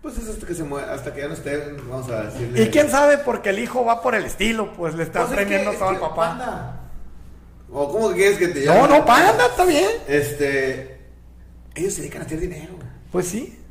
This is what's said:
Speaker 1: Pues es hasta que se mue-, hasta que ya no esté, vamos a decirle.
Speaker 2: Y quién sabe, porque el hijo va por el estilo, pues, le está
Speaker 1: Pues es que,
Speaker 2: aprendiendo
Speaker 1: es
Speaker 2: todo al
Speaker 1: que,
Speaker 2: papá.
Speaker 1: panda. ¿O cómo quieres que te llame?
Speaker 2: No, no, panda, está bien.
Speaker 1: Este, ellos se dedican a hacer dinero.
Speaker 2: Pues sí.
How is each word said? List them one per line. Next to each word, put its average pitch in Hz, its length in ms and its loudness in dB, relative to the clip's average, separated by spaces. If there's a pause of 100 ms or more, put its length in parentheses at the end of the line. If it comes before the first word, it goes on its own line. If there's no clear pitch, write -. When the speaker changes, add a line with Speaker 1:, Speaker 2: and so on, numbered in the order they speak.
Speaker 1:
Pues 269 180 -10
es 226 100 -8
hasta - 180 -10
que 170 80 -6
se 156 100 -6
mue-, 143 200 -6
hasta 139 300 -8
que 131 80 -8
ya 147 60 -6
no 160 60 -8
esté, 143 220 -6 (320)
vamos 127 220 -8
a 107 140 -4
decirle. 120 380 0
Speaker 2:
Y 220 60 6
quién 294 220 4
sabe, 285 260 6
porque 233 340 -2
el 196 80 0
hijo 240 280 -2
va 233 160 0
por 247 120 0
el 190 120 0
estilo, 214 480 -2
pues, 165 200 -4
le 165 100 -4
está 165 160 -2
Speaker 1:
Pues 165 100 0
es 262 80 -2
que, 202 60 2
Speaker 2:
aprendiendo 202 280 0
Speaker 1:
es - 60 -6
Speaker 2:
todo 190 100 0
al 185 60 0
Speaker 1:
que, 185 80 -6
Speaker 2:
papá. 156 120 -4
Speaker 1:
panda. 170 680 -4 (920)
¿O 143 180 -4
cómo 208 220 0
quieres 190 260 4
que 175 100 2
te 139 140 -4
llame? 165 180 8
Speaker 2:
No, 277 60 8 (120)
no, 294 80 6
panda, 427 400 6
está 480 180 2
bien. 359 240 4 (180)
Speaker 1:
Este, 139 960 -2 (720)
ellos 185 200 -4
se - 80 -8
dedican - 180 -12
a - 60 -10
hacer 156 120 -6
dinero. 165 360 -8 (360)
Speaker 2:
Pues 180 180 0
sí. 233 300 -8 (120)